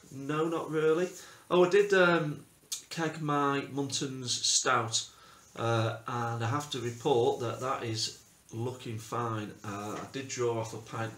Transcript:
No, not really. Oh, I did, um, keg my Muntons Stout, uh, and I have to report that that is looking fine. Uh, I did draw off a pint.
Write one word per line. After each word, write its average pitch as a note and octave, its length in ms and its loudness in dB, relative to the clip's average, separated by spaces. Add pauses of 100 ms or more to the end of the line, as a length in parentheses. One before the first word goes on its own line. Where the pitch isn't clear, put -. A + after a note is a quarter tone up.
(120)
No, D3+ 380 -2
not D#3+ 220 -2
really. D#3 380 4 (420)
Oh, F3+ 140 8
I F3 40 6
did, G3+ 240 6
um, E3+ 500 4 (460)
keg D#3 320 -4
my C#3+ 400 2 (100)
Muntons C3 580 -4
Stout, A#2 760 0 (500)
uh, A2+ 420 0 (100)
and A#2 360 -4
I A2 60 -2
have C#3+ 220 -4
to C3 80 -4
report B2 600 2
that A2+ 180 -4
that B2+ 240 -4
is A2 340 -4 (340)
looking A#2 460 -8
fine. A2 540 -6 (120)
Uh, G#2 380 -8
I - 100 -10
did C3+ 180 -8
draw A#2 300 -2
off A2 140 -6
a A2+ 40 -10
pint. A2+ 400 -8